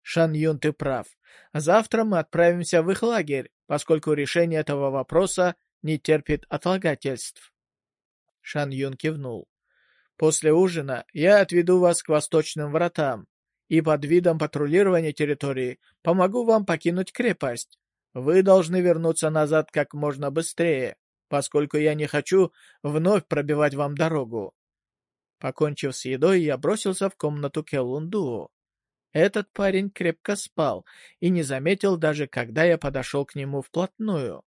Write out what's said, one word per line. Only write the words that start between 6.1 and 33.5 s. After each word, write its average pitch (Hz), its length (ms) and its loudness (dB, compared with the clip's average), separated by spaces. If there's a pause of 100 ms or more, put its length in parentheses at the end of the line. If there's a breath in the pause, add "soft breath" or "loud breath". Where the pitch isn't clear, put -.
отлагательств. 160 1040 -4 (880)
Шан 147 300 -6
Юн 135 240 -6
кивнул. 139 540 -8 (680)
После 156 360 2
ужина 160 600 0
я 190 280 6
отведу 175 380 4
вас 175 240 2
к - 60 -18
восточным 151 640 0
вратам, 147 540 -2 (420)
и 160 140 4
под 151 240 0
видом 170 320 4
патрулирования 160 760 0
территории 139 680 -4 (240)
помогу 190 420 2
вам 220 200 2
покинуть 175 480 -2
крепость. 151 680 -4 (360)
Вы 151 280 4
должны 185 380 4
вернуться 165 480 2
назад 156 420 0
как 147 220 -2
можно 147 380 -4
быстрее, 151 680 -2 (320)
поскольку 143 480 -2
я 151 160 2
не 151 140 -4
хочу 175 460 2 (300 soft breath)
вновь 160 440 0
пробивать 147 480 0
вам 143 200 -4
дорогу. 135 600 -4 (840)
Покончив 143 560 -4
с - 120 -12
едой, 151 340 2
я 147 160 0
бросился 190 540 -2
в - 60 -20
комнату 147 460 -4
Келунду. 143 880 -4 (640)
Этот 196 400 0
парень 196 380 -2
крепко 180 460 -4
спал 123 480 -4 (340 loud breath)
и 180 120 0
не 175 120 2
заметил 165 540 0
даже, 151 300 -2
когда 120 380 -2
я 170 120 4
подошел 139 480 -4
к - 100 -20
нему 139 280 -6